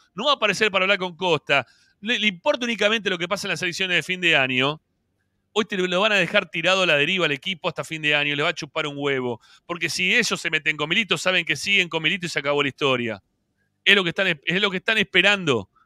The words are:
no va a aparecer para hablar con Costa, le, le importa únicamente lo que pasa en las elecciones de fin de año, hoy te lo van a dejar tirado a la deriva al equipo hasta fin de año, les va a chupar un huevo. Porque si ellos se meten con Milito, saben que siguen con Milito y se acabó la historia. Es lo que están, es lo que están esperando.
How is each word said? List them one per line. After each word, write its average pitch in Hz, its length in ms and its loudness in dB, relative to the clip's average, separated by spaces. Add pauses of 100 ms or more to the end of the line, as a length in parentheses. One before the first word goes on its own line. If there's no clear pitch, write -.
(140)
no 226 140 -4
va 294 40 4
a 277 40 4
aparecer 208 360 0
para 185 140 2
hablar 202 120 2
con 180 200 -6
Costa, 151 500 2 (320)
le, 220 200 -2
le 208 80 2
importa 240 360 -2
únicamente 214 460 0
lo 185 80 -2
que 170 100 -6
pasa 196 200 -4
en - 20 -6
las 165 120 -4
elecciones 180 360 -2
de 156 60 0
fin 180 180 2
de 170 160 4
año, 135 440 2 (680)
hoy 214 140 0
te - 100 -10
lo 180 240 0
van 214 140 2
a - 20 2
dejar 190 340 0
tirado 180 340 2
a - 20 2
la 165 100 4
deriva 165 300 0
al 151 80 0
equipo 180 340 -6
hasta 156 160 -6
fin 160 180 -10
de 147 140 0
año, 147 180 0
les 143 120 -2
va 170 40 2
a 175 40 -4
chupar 156 340 -6
un 143 100 -8
huevo. 131 440 -2 (240)
Porque 170 240 -6
si 185 260 0
ellos 208 240 0
se 170 100 -6
meten 156 280 -2
con 151 100 -2
Milito, 185 300 0
saben 180 260 0
que 151 140 -2
siguen 190 320 0
con 160 120 -4
Milito 175 260 -2
y - 20 -4
se 156 100 -4
acabó 143 240 0
la 139 60 0
historia. 120 520 -2 (640)
Es 190 120 6
lo 196 80 2
que 170 80 -2
están, 175 340 -2
es 170 160 0
lo 208 100 0
que 185 60 -6
están 220 200 0
esperando. 185 720 2 (160)